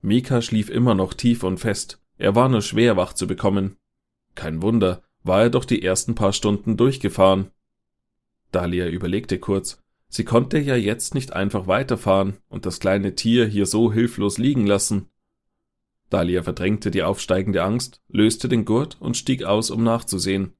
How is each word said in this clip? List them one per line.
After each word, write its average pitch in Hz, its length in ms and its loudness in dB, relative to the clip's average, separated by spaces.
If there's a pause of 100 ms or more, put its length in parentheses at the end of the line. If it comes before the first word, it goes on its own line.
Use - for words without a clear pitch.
Mika 120 400 2
schlief 110 260 -2
immer 120 260 2
noch 92 200 0
tief 117 280 0
und 92 160 -2
fest. - 440 -6 (160)
Er 101 160 2
war 127 140 6
nur 117 140 2
schwer 113 340 2
wach 90 160 0
zu - 140 -4
bekommen. 98 500 -2 (580)
Kein 80 280 -8
Wunder, 98 400 2 (200)
war 95 200 4
er 117 80 4
doch 127 140 0
die - 180 0
ersten 95 320 -2
paar 101 180 0
Stunden 104 440 0
durchgefahren. 95 760 2 (1000)
Dahlia 87 360 -2
überlegte 92 500 -4
kurz. - 440 -6 (260)
Sie - 160 -6
konnte 123 340 0
ja 139 180 0
jetzt 113 380 -2
nicht 131 180 -4
einfach 95 340 -2
weiterfahren 98 720 0 (100)
und - 180 -10
das 87 120 -6
kleine 98 360 0
Tier 117 320 2
hier 101 200 0
so 110 260 2
hilflos 107 460 -2
liegen 123 280 2
lassen. 101 420 0 (1040)
Dahlia 87 320 0
verdrängte 92 480 -2
die 85 120 -2
aufsteigende 95 640 0
Angst, 117 440 -4
löste 110 400 2
den 113 160 2
Gurt 120 360 -2
und - 160 -4
stieg 127 260 -4
aus, 107 280 0
um 110 120 -2
nachzusehen. 98 760 -2